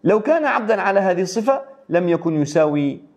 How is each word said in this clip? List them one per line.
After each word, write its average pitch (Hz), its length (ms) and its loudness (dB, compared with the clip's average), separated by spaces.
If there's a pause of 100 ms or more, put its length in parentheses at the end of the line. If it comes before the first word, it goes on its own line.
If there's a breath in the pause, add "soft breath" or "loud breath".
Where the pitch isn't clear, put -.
Lau 196 200 2
kana 285 360 0
abdan 214 240 -2
ala 196 160 0
hadhihi 185 280 0
sifah, 254 600 -4
lam 170 240 0
yakun 165 320 0
yusawi 147 640 0 (100)